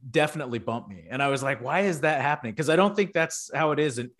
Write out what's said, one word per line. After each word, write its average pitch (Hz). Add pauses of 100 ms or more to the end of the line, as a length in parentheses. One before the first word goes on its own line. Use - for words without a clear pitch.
definitely 147
bump 110
me. 90
And 127
I 139
was 139
like, 135
"Why 139
is 180
that 151
happening?" 131
'Cause 139
I 156
don't 196
think 202
that's -
how 151
it 143
is 143
in 123